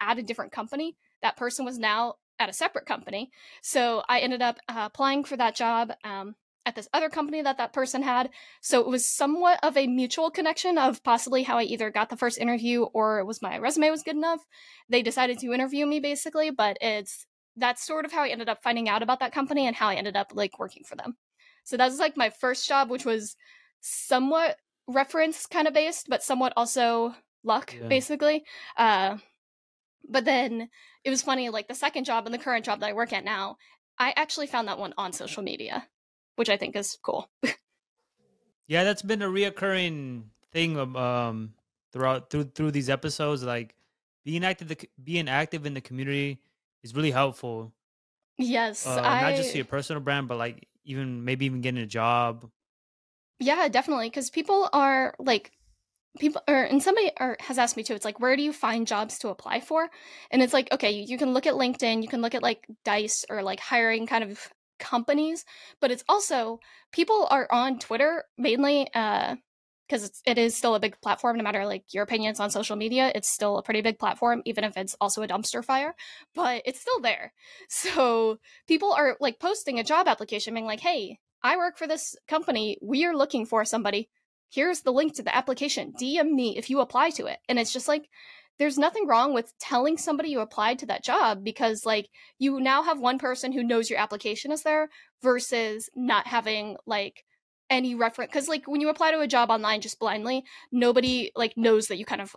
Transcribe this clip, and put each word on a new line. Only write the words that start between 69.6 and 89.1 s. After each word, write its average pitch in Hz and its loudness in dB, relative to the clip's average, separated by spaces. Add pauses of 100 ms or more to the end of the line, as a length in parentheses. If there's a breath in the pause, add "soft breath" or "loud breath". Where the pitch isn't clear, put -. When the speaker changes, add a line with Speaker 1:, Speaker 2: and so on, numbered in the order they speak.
Speaker 1:
'cause 214 -2
it's, - -16
it 240 2
is 233 2
still 233 2
a 202 -2
big 208 -4
platform, 233 0
no 214 -2
matter, 208 -2
like, 220 -8
your 202 0
opinions 214 -2
on 208 0
social 208 -4
media, 247 2
it's - -2
still 208 0
a - -4
pretty 214 0
big 220 0
platform, 240 0
even 226 -2
if 202 -4
it's 190 -6
also 202 0
a 214 -4
dumpster 220 -4
fire, 277 0 (400 loud breath)
but 247 0
it's 262 -6
still 480 -2
there. - -2 (160)
<laughs> - -20
So 226 2 (300 soft breath)
people 349 4
are, 285 4
like, - 0
posting 320 -2
a 220 -4
job 330 4
application 214 -2
being 226 -6
like, 220 -6
"Hey, 247 -2 (220)
I 277 4
work 349 -2
for 320 -6
this - -4 (120)
company. 247 -2
We 247 0
are 339 0
looking 269 0
for 220 2
somebody. 208 -2 (400)
Here's 320 0
the 262 2
link 294 2
to 233 -8
the 196 -2
application. 262 -2
D 277 -2
M 302 2
me 240 0
if - -8
you 269 2
apply 262 2
to - -8
it." - -8
And 240 2
it's 226 -2
just 254 -4
like, 302 0 (500 loud breath)
there's 285 2
nothing 359 2
wrong 254 4